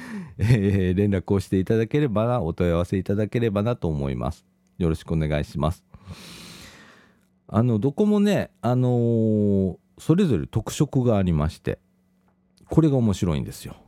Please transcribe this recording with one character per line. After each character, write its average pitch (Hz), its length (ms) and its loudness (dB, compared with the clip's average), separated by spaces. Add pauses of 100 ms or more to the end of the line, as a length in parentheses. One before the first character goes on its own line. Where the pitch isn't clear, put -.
<laughs> 208 340 -14
え 98 580 2
ー、 - 20 0
連 101 140 2
絡 98 220 -2
を 98 60 2
し - 100 -8
て 95 100 2
い 92 60 0
た 113 120 0
だ 113 100 0
け 147 120 -2
れ 151 80 0
ば 107 180 0
な、 123 160 0
お 82 120 -2
問 87 140 0
い 85 40 2
合 82 60 2
わ 87 80 0
せ 101 120 -4
い 92 60 -2
た 104 120 -2
だ 107 120 -2
け 127 120 -4
れ 117 120 0
ば 101 100 -2
な 120 140 -2
と - 120 -6
思 71 220 -2
い 65 60 -4
ま 60 160 -4
す。 - 140 -16 (320)
よ 85 120 0
ろ 80 60 0
し - 80 -16
く - 80 -8
お 82 60 0
願 76 220 0
い 73 40 -2
し - 160 -8
ま 76 120 0
す。 - 120 -10 (1600)
あ 104 140 0
の、 120 160 2
ど 131 140 0
こ 214 140 0
も 208 140 4
ね、 202 300 2 (120)
あ 123 140 0
の 127 140 2
ー、 107 880 2 (220)
そ - 160 2
れ 202 100 4
ぞ 113 140 2
れ 69 80 -6
特 - 260 -4
色 135 300 0
が 117 140 2
あ 98 40 2
り 90 120 2
ま 76 160 0
し - 100 -12
て、 - 200 -6 (920)
こ 160 120 2
れ 160 80 4
が 135 80 2
面 113 160 2
白 87 220 -2
い 65 60 -2
ん - 20 -6
で - 80 -10
す - 140 -18
よ。 - 100 -14 (120)